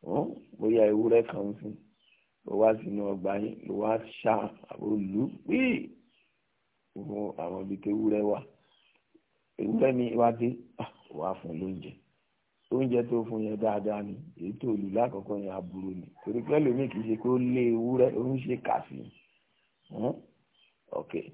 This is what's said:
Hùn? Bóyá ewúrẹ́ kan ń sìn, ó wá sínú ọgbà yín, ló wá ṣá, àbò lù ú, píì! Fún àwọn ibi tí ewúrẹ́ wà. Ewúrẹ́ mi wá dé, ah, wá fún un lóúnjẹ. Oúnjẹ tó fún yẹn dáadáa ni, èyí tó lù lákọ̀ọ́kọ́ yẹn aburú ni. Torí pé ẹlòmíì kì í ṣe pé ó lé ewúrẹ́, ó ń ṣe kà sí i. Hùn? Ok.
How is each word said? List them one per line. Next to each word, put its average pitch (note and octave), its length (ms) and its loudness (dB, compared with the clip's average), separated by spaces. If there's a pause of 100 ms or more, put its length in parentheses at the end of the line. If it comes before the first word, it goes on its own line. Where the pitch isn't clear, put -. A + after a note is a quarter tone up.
Hùn? A2 200 0 (300)
Bóyá A2 320 4
ewúrẹ́ A2+ 420 6
kan - 160 -6
ń G2+ 100 -6
sìn, G#2+ 220 -12 (680)
ó - 100 -8
wá G#2+ 180 6
sínú G#2 320 -4
ọgbà F#2+ 300 -4
yín, G#2+ 260 -4
ló - 140 -8
wá G#2+ 160 0 (200)
ṣá, A2+ 220 0 (300)
àbò - 220 -12 (140)
lù G2 200 -2
ú, C3 120 0 (100)
píì! B3+ 300 2 (1200)
Fún G#2 380 -6
àwọn F2 280 -6
ibi F#2+ 160 -6
tí G2+ 120 -4
ewúrẹ́ G#2+ 340 2
wà. G#2 160 2 (1200)
Ewúrẹ́ C3+ 340 4
mi B2 180 2
wá A#2 180 4
dé, A#2 200 0 (240)
ah, - 180 -10 (160)
wá E2+ 240 -4
fún F2+ 200 -8
un D#2+ 60 -6
lóúnjẹ. F#2 340 -6 (800)
Oúnjẹ B2 320 2
tó A#2+ 160 -2
fún A2+ 220 -4
yẹn G#2+ 160 -2
dáadáa G#2 440 0
ni, G#2 120 -6 (200)
èyí F2+ 200 -8
tó C3 160 -6
lù G2+ 200 0
lákọ̀ọ́kọ́ G#2 480 0
yẹn G2 160 -6
aburú F#2 360 -8
ni. F2+ 160 -10 (120)
Torí A2+ 240 -4
pé A#2+ 120 -2
ẹlòmíì C3+ 340 4
kì G#2 120 -6
í A2+ 60 -4
ṣe A2+ 100 2
pé A2 120 -2
ó B2+ 160 4
lé B2 220 2
ewúrẹ́, A#2+ 440 4
ó - 120 -2
ń C3 160 0
ṣe B2+ 200 -2
kà - 220 0
sí - 160 -12
i. - 120 -12 (800)
Hùn? A2 240 -2 (760)
Ok. - 220 -6 (220)